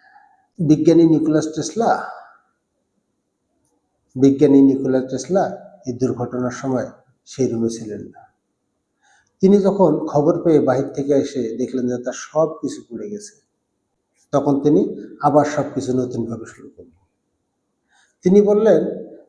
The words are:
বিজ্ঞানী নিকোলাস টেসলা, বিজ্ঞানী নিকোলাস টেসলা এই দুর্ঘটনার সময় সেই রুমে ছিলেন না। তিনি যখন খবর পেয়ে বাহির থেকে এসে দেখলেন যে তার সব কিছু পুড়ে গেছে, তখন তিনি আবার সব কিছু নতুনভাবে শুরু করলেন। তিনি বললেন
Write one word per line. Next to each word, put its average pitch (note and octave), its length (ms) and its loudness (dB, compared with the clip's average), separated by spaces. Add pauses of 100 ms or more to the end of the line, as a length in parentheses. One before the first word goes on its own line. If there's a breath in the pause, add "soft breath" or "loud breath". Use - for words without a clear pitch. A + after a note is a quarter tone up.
(600 soft breath)
বিজ্ঞানী D#3 460 4
নিকোলাস D3+ 420 2
টেসলা, G#3 420 -4 (2250)
বিজ্ঞানী C#3 460 4
নিকোলাস C3+ 480 2
টেসলা E3+ 340 -2 (420)
এই B2+ 80 -6
দুর্ঘটনার B2 680 -6
সময় B2+ 260 -4 (400)
সেই B2+ 200 -2
রুমে A2+ 220 -2
ছিলেন G#2+ 320 -12
না। - 200 -20 (1200)
তিনি F#3+ 160 6
যখন F#3+ 340 2 (160)
খবর D3 340 2
পেয়ে D#3+ 180 4
বাহির C3 280 0
থেকে C#3 260 -4
এসে C3+ 280 -2 (160)
দেখলেন B2 300 -4
যে B2 100 -4
তার B2 200 -8
সব D#3 300 -2 (100)
কিছু - 240 -8
পুড়ে G#2+ 280 -12
গেছে, G#2 240 -14 (1000)
তখন C#3+ 260 2
তিনি D3+ 220 2 (400 loud breath)
আবার D3 240 2
সব C#3 280 -4
কিছু B2+ 200 -6
নতুনভাবে A#2 520 -6
শুরু - 240 -20
করলেন। E2+ 320 -20 (1200)
তিনি F#3+ 160 6
বললেন G#3 400 4 (480)